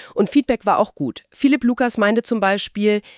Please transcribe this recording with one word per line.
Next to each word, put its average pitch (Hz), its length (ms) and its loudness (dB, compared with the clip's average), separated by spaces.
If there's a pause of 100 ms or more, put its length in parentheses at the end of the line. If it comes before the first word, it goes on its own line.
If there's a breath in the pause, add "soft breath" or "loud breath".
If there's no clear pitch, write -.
(140 loud breath)
und 202 160 0
Feedback 254 360 0
war 202 140 2
auch - 160 -2
gut. - 340 -8
Philipp 269 360 0
Lukas 240 320 0
meinte 214 260 2
zum 233 160 -2
Beispiel, 202 640 -2 (160 loud breath)